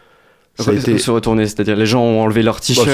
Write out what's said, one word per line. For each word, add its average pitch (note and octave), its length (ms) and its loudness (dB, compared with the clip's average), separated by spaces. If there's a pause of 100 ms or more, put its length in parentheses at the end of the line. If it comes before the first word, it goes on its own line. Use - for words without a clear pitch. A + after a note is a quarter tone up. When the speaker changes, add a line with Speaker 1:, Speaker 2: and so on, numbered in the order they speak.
(580)
Speaker 1:
Ça A#2 140 -2
a - 20 2
Speaker 2:
Re-, G#2 60 0
Speaker 1:
été B2 180 0
Speaker 2:
se - 140 -2
retourner, A2+ 340 0
c'est-à-dire G#2 300 -2
les A2 100 0
gens A#2 160 2
ont A2+ 220 2
enlevé G#2+ 180 0
leurs A2 140 0
Speaker 1:
Bah, - 100 -14
Speaker 2:
t-shirts. A#2+ 280 0